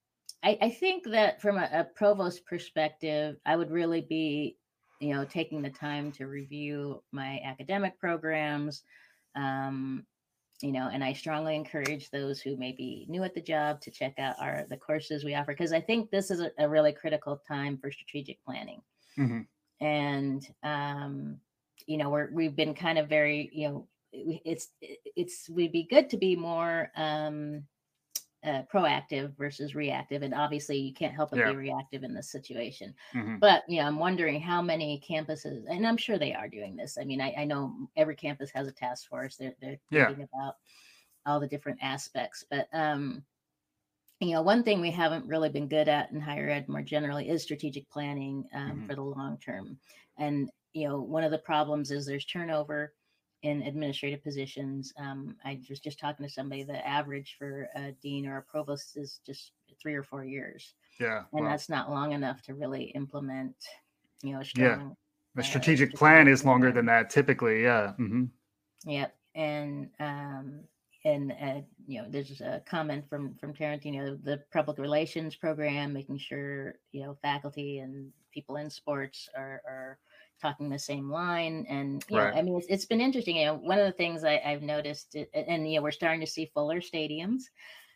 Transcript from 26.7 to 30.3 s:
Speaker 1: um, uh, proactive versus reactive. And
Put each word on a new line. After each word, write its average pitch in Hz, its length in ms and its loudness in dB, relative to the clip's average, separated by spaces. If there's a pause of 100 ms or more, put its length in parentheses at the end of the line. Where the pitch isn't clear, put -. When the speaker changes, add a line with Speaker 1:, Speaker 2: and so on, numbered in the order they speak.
Speaker 1:
um, 151 680 -2 (800)
uh, 139 260 0
proactive 143 680 2
versus 143 360 -6
reactive. 139 480 -4
And 135 120 -2